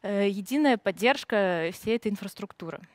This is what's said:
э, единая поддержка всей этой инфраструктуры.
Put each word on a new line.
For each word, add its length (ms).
э, 260
единая 480
поддержка 960
всей 240
этой 120
инфраструктуры. 680